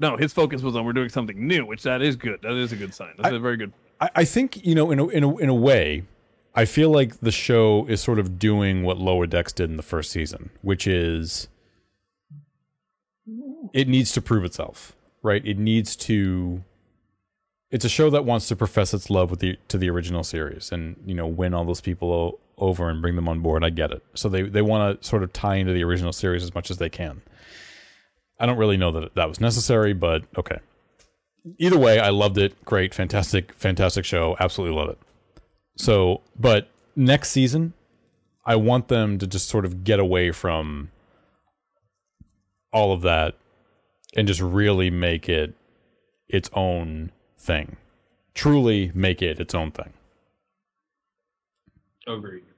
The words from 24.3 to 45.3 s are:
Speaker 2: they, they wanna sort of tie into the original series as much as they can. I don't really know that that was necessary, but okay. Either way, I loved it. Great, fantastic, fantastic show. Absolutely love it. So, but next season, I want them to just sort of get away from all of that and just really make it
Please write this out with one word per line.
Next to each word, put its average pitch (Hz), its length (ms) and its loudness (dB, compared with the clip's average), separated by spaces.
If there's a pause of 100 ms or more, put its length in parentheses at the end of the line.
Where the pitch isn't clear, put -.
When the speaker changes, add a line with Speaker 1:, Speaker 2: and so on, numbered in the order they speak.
Speaker 2:
they, 95 120 0
they 101 200 0
wanna 104 400 0
sort 104 200 -2
of 90 120 -6
tie 98 220 -2
into 95 180 0
the 87 100 0
original 87 300 0
series 90 280 -2
as 87 120 -10
much 87 160 -8
as 87 80 -8
they 85 100 -4
can. 78 320 -10 (1200)
I 117 60 0
don't 123 100 2
really 107 200 4
know 90 160 2
that 80 240 -6
that 85 120 0
was 80 120 -6
necessary, 113 520 2
but 85 300 0 (140)
okay. - 220 -6 (1000)
Either 175 200 6
way, 113 200 8
I 104 120 4
loved 101 280 2
it. 101 260 0
Great, 95 300 0
fantastic, 95 600 -2
fantastic 92 500 0
show. 85 340 0
Absolutely 90 380 -2
love 78 140 -2
it. 80 80 -12 (800)
So, 95 440 4 (180)
but 110 300 4 (280)
next 135 340 4
season, 147 420 0 (760)
I 117 100 4
want 113 320 2
them 107 300 2
to 95 80 -4
just 92 220 -4
sort 104 160 0
of 90 200 -6
get 104 140 4
away 90 320 2
from 78 600 -6 (1800)
all 104 200 4
of 87 100 -2
that 80 320 2 (800)
and 104 140 2
just 87 120 0
really 92 500 2
make 87 380 -2
it 78 260 -2 (720)